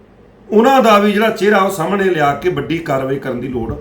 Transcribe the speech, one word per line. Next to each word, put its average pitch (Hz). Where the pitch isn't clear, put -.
ਉਹਨਾਂ 254
ਦਾ 208
ਵੀ 202
ਜਿਹੜਾ 185
ਚਿਹਰਾ 202
ਉਹ 196
ਸਾਹਮਣੇ 185
ਲਿਆ 156
ਕੇ 180
ਵੱਡੀ 156
ਕਾਰਵਾਈ 135
ਕਰਨ 123
ਦੀ 123
ਲੋੜ 117